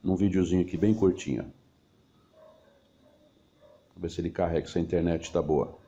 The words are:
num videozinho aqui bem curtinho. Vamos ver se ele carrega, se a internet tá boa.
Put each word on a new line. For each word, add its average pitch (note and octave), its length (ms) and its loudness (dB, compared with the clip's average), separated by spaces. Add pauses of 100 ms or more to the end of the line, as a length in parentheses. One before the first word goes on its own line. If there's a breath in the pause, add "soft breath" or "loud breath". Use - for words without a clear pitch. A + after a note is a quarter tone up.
num F#2 120 0
videozinho F#2 480 2
aqui F2 140 -4
bem G#2 180 4
curtinho. F2+ 580 0 (2500)
Vamos F2 80 -12
ver E2+ 80 -4
se - 100 -8
ele E2+ 100 -4
carrega, E2+ 360 -2
se - 120 -4
a - 20 2
internet E2+ 520 0
tá E2+ 100 2
boa. D2 460 -2